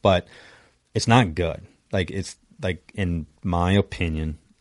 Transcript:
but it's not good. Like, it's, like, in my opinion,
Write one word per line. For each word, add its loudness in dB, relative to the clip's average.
but 2
it's -2
not 4
good. -4
Like, -2
it's, -8
like, -6
in -4
my 2
opinion, -2